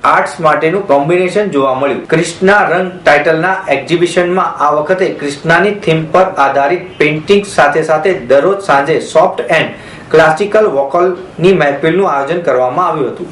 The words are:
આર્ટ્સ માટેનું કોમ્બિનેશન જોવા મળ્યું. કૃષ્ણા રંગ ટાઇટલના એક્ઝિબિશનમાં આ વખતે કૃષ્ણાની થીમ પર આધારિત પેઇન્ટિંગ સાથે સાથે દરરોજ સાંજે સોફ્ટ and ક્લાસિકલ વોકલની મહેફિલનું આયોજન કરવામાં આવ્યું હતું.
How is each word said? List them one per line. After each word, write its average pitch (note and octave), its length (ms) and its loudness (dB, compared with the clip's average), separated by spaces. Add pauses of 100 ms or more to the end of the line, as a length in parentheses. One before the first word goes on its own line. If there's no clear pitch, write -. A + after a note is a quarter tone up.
આર્ટ્સ F3+ 360 0
માટેનું D#3+ 460 0
કોમ્બિનેશન F3+ 640 0
જોવા C3+ 240 0
મળ્યું. C3 320 -4
કૃષ્ણા F#3 600 2
રંગ F3+ 220 -2 (140)
ટાઇટલના D#3+ 520 2 (120)
એક્ઝિબિશનમાં F3 960 0
આ D3 60 2
વખતે E3+ 380 0
કૃષ્ણાની E3 640 0
થીમ D#3+ 400 -2
પર F#3 120 2
આધારિત C#3+ 760 -2
પેઇન્ટિંગ D#3 460 2
સાથે D3+ 380 2
સાથે D#3 320 0
દરરોજ C#3 460 2
સાંજે C#3 400 0
સોફ્ટ - 400 0
and D#3 260 0 (440)
ક્લાસિકલ G3 560 4
વોકલની F3+ 840 0
મહેફિલનું D#3+ 580 0
આયોજન C#3+ 300 -2
કરવામાં C#3 480 0
આવ્યું D3 220 -2
હતું. - 220 -10